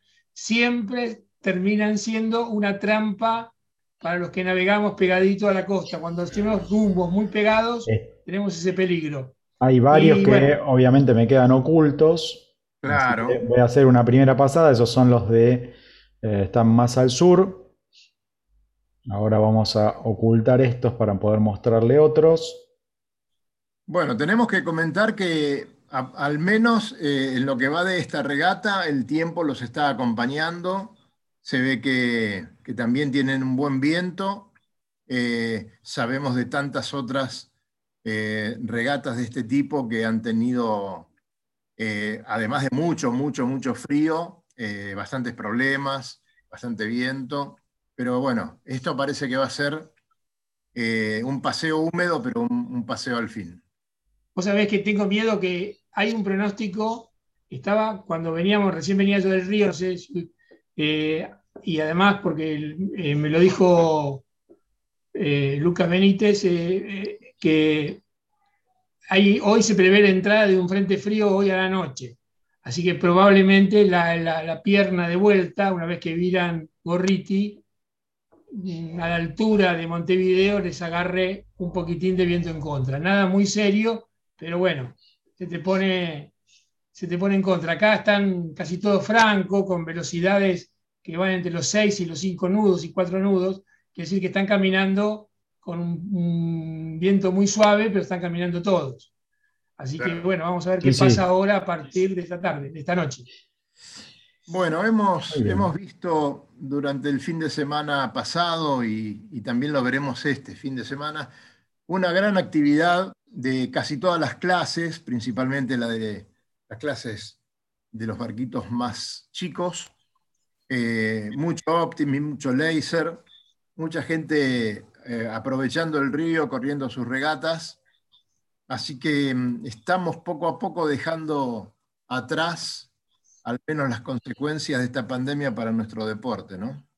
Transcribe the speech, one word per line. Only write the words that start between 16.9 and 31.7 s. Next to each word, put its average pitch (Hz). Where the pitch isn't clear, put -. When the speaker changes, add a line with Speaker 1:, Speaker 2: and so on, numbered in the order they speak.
Speaker 2:
al 127
sur. 151
Ahora 107
vamos 107
a 107
ocultar 113
estos 120
para 104
poder 107
mostrarle 113
otros. 156
Speaker 3:
Bueno, 147
tenemos 202
que 190
comentar 165
que 151
a-, 127
al 147
menos, 220
eh, 135
en 127
lo 135
que 131
va 160
de 185
esta 147
regata, 170
el 139
tiempo 165
los 139
está 143
acompañando. 156
Se -
ve 127